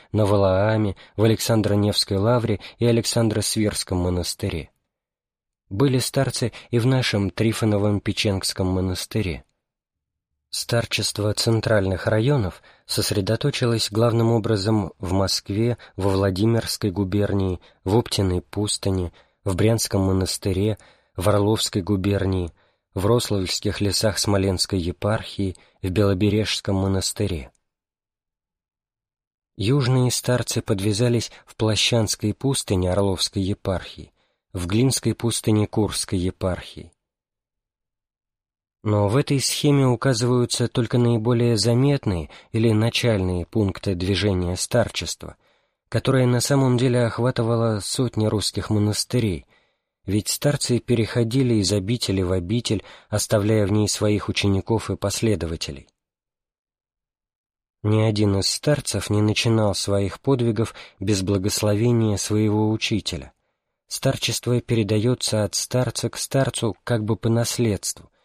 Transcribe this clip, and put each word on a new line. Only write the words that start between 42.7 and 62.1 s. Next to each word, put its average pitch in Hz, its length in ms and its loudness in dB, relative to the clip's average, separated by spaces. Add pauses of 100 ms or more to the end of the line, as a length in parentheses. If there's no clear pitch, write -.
начальные 107 760 2
пункты 101 480 0
движения 90 640 0
старчества, - 800 -4 (520)
которое 127 380 2
на 123 140 2
самом 131 380 2
деле 123 260 2
охватывало 117 760 0
сотни 110 460 -2
русских 104 440 -2
монастырей, 104 760 0 (600)
ведь 98 220 0
старцы 139 500 0
переходили 120 800 0
из 98 160 2
обители 98 500 0
в 90 100 0
обитель, 98 500 -2 (280)
оставляя 107 560 2
в 92 40 0
ней 107 160 2
своих 107 440 0
учеников 101 600 0
и 92 60 -4
последователей. 82 920 -4 (1900)
Ни 107 180 2
один 104 380 2
из 95 100 0
старцев - 640 -2
не 104 100 2
начинал 107 540 2
своих 98 460 -2
подвигов 117 540 0 (240)
без 98 240 0
благословения 104 960 0